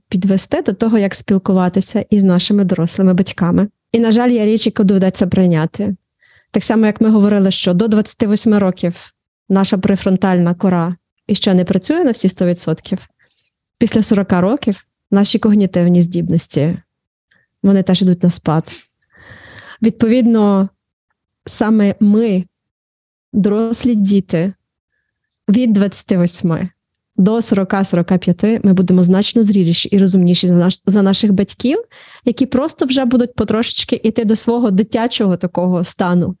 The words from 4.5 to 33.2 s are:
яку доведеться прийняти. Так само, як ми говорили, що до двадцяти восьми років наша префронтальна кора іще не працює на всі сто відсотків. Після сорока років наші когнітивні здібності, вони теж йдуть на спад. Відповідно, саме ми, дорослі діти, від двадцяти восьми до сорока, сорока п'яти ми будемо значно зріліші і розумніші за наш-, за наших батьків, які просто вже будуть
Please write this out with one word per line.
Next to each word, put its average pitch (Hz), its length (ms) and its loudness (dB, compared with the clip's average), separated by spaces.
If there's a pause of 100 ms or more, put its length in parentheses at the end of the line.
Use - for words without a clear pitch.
яку 214 180 0
доведеться 190 420 2
прийняти. 180 720 0 (540)
Так 202 140 -2
само, 220 220 2
як 208 140 0
ми 220 100 2
говорили, 202 400 2
що 185 240 -2
до 220 140 0
двадцяти 214 380 -2
восьми 208 320 0
років 180 540 -4 (360)
наша 196 300 0
префронтальна 185 760 0
кора 175 420 -2 (300)
іще 196 280 0
не 180 100 2
працює 294 400 -2
на 262 60 0
всі 220 180 0
сто 185 180 -4
відсотків. 175 520 -4 (800)
Після 220 240 0
сорока 190 380 0
років 208 440 -2 (260)
наші 202 280 2
когнітивні 185 640 2
здібності, 170 760 -2 (840)
вони 196 200 2
теж 185 200 0
йдуть 180 200 0
на 175 80 4
спад. 160 420 -4 (1120)
Відповідно, 220 840 2 (760)
саме 214 540 0
ми, 208 440 2 (880)
дорослі 226 600 0
діти, 196 580 0 (960)
від 226 240 2
двадцяти 196 460 0
восьми 175 500 -2 (480)
до 214 240 2
сорока, 196 440 -2
сорока 175 340 0
п'яти 208 460 -2
ми 196 80 4
будемо 180 300 2
значно 185 400 2
зріліші 190 460 0
і 202 100 0
розумніші 180 500 2
за 180 60 2
наш-, 175 320 0
за 196 160 2
наших 196 300 0
батьків, 220 460 -2 (460)
які 247 220 -2
просто 285 400 -2
вже 262 180 -2
будуть 240 300 0